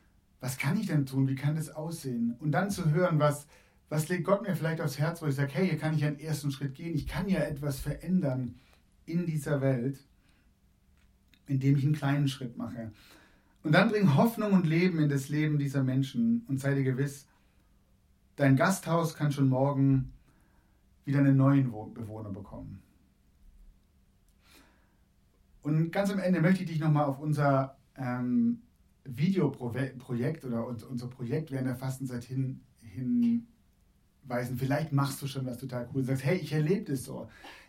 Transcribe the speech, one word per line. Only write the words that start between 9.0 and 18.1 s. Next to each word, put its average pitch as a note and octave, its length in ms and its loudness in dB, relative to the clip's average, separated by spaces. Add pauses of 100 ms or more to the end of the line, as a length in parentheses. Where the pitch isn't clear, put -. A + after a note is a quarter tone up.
in E3+ 220 -2
dieser D3+ 340 -2
Welt, C3 380 0 (1500)
indem C#3 300 4
ich C3 80 0
einen D3+ 100 4
kleinen C#3+ 340 0
Schritt - 280 -8
mache. A2+ 340 -10 (760)
Und D#3 80 2
dann G3 160 8
bring F#3+ 260 4
Hoffnung G#3 380 4
und E3 140 6
Leben E3 340 4
in D3 80 4
das C#3 200 -2
Leben D3+ 300 0
dieser C#3 240 0
Menschen B2 640 0
und C3+ 140 -2
sei C#3 140 0
dir C3+ 100 2
gewiss, C3 420 -2 (1120)